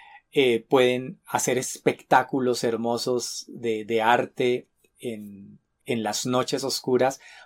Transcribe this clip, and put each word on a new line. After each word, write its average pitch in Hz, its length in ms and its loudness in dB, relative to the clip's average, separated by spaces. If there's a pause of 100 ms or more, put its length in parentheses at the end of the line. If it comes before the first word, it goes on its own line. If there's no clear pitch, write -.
(320)
eh, 123 340 2
pueden 127 600 2
hacer 123 320 -2
espectáculos 131 1080 0
hermosos 117 840 -2
de, 110 360 -6
de 110 180 0
arte 123 640 0 (300)
en, 104 600 -14 (260)
en 117 180 -4
las 107 240 -4
noches 127 380 -2
oscuras 127 560 0 (260)